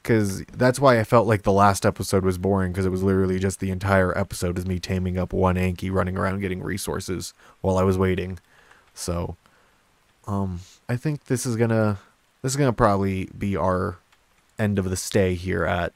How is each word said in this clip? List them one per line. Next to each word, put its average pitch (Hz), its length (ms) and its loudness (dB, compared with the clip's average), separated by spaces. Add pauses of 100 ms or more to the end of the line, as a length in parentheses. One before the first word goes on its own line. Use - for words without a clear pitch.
'Cause 104 520 0
that's 123 260 2
why 131 180 6
I 110 60 2
felt 113 240 4
like 110 140 2
the 101 100 2
last 98 340 6
episode 98 380 0
was 92 140 0
boring, 95 340 0
'cause 95 140 -2
it 92 60 0
was 92 120 -2
literally 95 340 2
just 95 220 -2
the 95 100 -4
entire 95 480 2
episode 90 400 -4
is 90 80 -6
me 92 140 -2
taming 92 380 -4
up 90 160 -4
one 92 220 2
Anki, 92 360 -2
running 92 260 -2
around 95 220 -2
getting 92 240 -6
resources 92 720 -8 (260)
while 92 180 0
I 92 60 2
was 95 140 2
waiting. 92 420 -2 (540)
So, 85 420 -6 (920)
um, 98 360 -4 (260)
I 123 80 -2
think 147 300 -6
this 127 200 -2
is 120 120 -2
gonna, 110 420 2 (420)
this 131 120 -4
is - 20 -4
gonna 139 160 2
probably 98 640 0
be 98 200 -2
our 92 400 0 (600)
end 104 220 0
of 92 100 -2
the 92 60 -2
stay 92 400 0
here 90 300 -2
at 85 300 -2